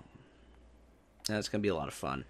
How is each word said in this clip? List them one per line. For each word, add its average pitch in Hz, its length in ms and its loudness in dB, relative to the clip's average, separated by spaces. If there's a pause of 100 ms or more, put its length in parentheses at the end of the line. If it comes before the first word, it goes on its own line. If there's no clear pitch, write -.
(1300)
and 107 100 4
it's 101 100 0
gonna 104 140 2
be 101 60 4
a 92 60 6
lot 71 140 0
of - 60 -6
fun 67 360 -2